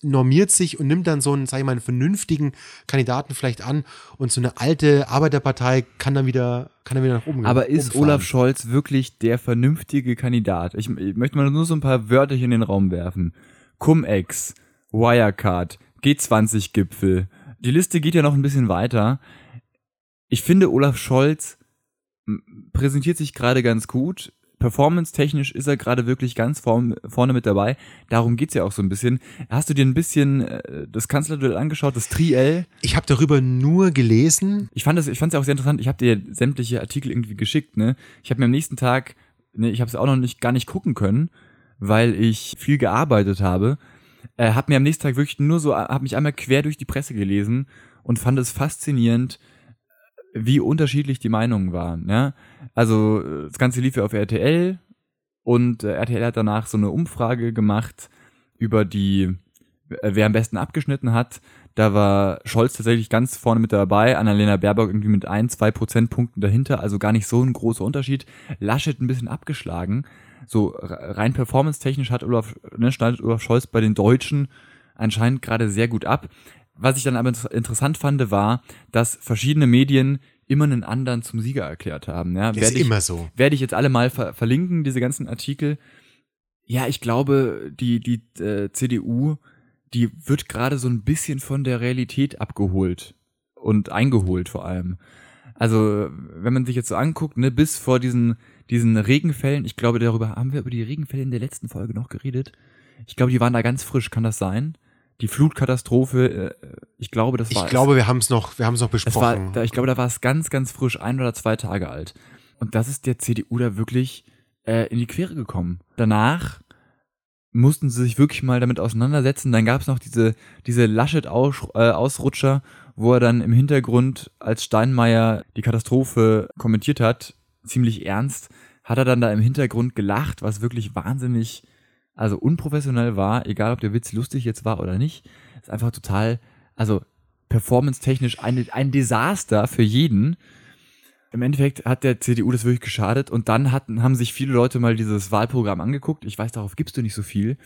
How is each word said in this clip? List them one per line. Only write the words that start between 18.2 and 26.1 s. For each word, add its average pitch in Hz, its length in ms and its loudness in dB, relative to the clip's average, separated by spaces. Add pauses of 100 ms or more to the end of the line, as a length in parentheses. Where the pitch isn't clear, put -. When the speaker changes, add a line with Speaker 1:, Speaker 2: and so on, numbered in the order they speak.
Speaker 2:
noch 147 120 4
ein 139 80 2
bisschen 139 280 2
weiter. 117 500 0 (1120)
Ich - 120 0
finde, 185 300 4
Olaf 135 260 2
Scholz 143 600 0 (680)
m-, - 480 -10
präsentiert 139 440 0
sich 151 160 -8
gerade 127 280 2
ganz 113 260 0
gut. 147 460 -4 (260)
Performance-technisch 147 920 0
ist 135 160 -6
er 143 80 2
gerade 123 300 -2
wirklich 123 300 -2